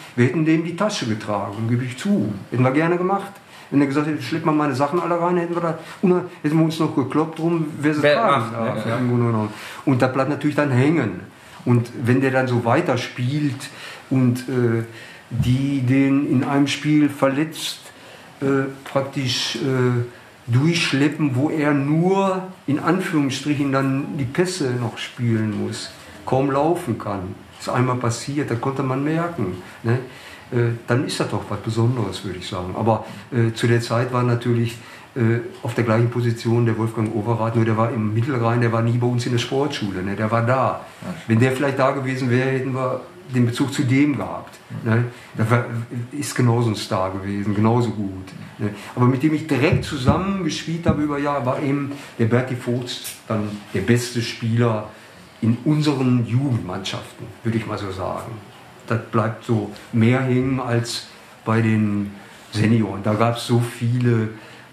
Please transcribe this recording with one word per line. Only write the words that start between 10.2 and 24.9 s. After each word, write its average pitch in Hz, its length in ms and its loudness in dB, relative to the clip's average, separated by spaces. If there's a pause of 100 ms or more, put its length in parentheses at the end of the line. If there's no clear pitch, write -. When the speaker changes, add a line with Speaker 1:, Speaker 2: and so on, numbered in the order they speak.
Speaker 1:
natürlich 143 260 -2
dann 147 140 2
hängen. 123 500 2 (460)
Und 120 260 2 (100)
wenn 123 200 4
der 135 100 2
dann 131 160 2
so 120 160 0
weiterspielt 131 1040 0 (420)
und, 127 380 4
äh, 120 340 2 (480)
die 131 520 0
den 135 480 4
in 123 140 4
einem 143 220 2
Spiel 151 440 2
verletzt, 143 680 -2 (600)
äh, 139 60 0 (380)
praktisch, 131 720 -2
äh, 127 460 0 (500)
durchschleppen, 151 840 2
wo 147 140 2
er 151 240 2
nur 185 680 2 (240)
in 143 120 0
Anführungsstrichen 147 920 0
dann 135 460 0
die 135 60 -2
Pässe 156 460 -2 (100)
noch 117 180 -4